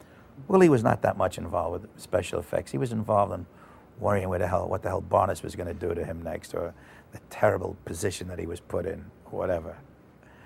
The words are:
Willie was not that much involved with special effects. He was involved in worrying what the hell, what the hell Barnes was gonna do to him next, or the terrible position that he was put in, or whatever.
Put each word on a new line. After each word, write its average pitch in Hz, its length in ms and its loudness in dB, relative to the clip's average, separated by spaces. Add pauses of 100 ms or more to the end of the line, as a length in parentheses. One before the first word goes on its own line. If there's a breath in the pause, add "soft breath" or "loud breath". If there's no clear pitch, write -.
(480 loud breath)
Willie 185 200 10
was 127 140 8
not 117 180 4
that 98 160 2
much 95 220 0
involved 87 440 -2
with - 180 -20
special - 380 -2
effects. 85 340 -4
He 135 60 -4
was 131 140 -4
involved 104 400 2
in 90 140 -8 (540 loud breath)
worrying 98 280 2
what 92 120 0
the 92 80 2
hell, 90 200 0
what 92 140 -2
the 95 60 -4
hell 92 120 -2
Barnes 95 420 2
was 85 120 -10
gonna 87 200 -6
do 85 200 -4
to 85 100 -2
him 82 180 -6
next, 82 320 -8
or 85 200 -4 (380 loud breath)
the - 160 -16
terrible 95 560 2
position 90 440 -4
that 90 100 -8
he 87 80 -4
was 87 140 -8
put 90 260 -4
in, 82 180 -6 (220)
or - 120 -8
whatever. 87 380 -2 (680 loud breath)